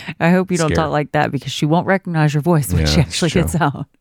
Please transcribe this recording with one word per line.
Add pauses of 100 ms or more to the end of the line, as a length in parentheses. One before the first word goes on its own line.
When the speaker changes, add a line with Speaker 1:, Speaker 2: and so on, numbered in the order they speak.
(180)
Speaker 1:
I
hope
you
don't
Speaker 2:
Scare.
Speaker 1:
talk
like
that,
because
she
won't
recognize
your
voice
when
Speaker 2:
Yeah,
Speaker 1:
she
Speaker 2:
it's
Speaker 1:
actually
Speaker 2:
true.
Speaker 1:
gets
out. (140)